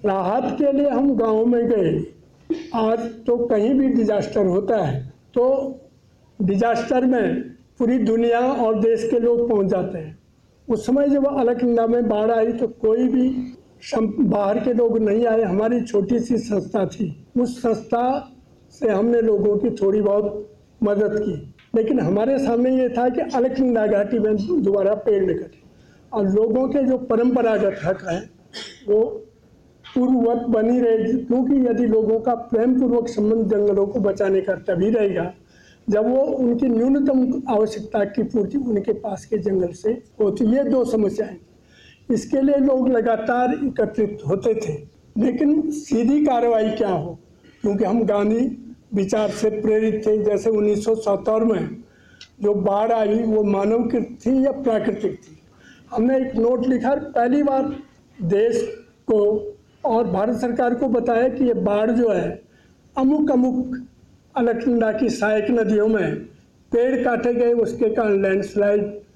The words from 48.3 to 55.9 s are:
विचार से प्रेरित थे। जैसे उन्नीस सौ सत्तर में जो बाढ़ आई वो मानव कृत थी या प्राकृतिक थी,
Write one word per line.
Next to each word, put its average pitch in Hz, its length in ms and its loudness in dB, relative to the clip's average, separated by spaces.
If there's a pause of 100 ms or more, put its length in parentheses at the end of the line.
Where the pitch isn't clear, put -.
विचार 202 360 0
से 214 200 -2
प्रेरित 214 540 0
थे। 214 140 4
जैसे 208 300 0
उन्नीस 208 360 0
सौ 226 120 2
सत्तर 214 480 0
में 175 320 -2 (640)
जो 208 140 2
बाढ़ 202 380 0
आई 220 300 0
वो 214 220 0
मानव 214 440 0
कृत - 360 -4
थी 262 200 2
या 269 80 2
प्राकृतिक 214 640 -2
थी, - 220 -20 (540)